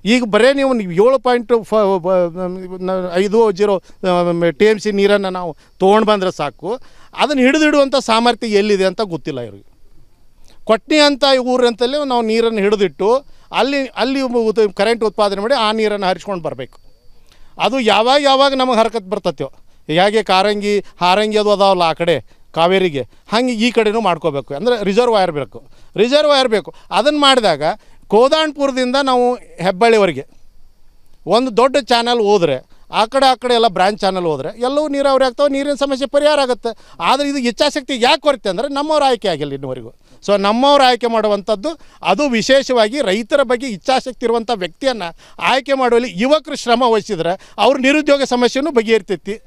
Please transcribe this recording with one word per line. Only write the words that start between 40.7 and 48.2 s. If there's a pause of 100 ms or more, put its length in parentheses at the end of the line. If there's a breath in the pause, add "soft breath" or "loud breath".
ಆಯ್ಕೆ
ಮಾಡುವಂಥದ್ದು, (240 soft breath)
ಅದು
ವಿಶೇಷವಾಗಿ
ರೈತರ
ಬಗ್ಗೆ
ಇಚ್ಛಾಶಕ್ತಿ
ಇರುವಂಥ
ವ್ಯಕ್ತಿಯನ್ನು (220 soft breath)
ಆಯ್ಕೆ
ಮಾಡುವಲ್ಲಿ
ಯುವಕರು
ಶ್ರಮ
ವಹಿಸಿದ್ರೆ
ಅವ್ರ
ನಿರುದ್ಯೋಗ